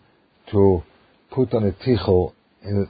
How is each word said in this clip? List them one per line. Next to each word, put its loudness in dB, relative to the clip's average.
to 2
put -4
on -2
a -2
tichel -2
in, -4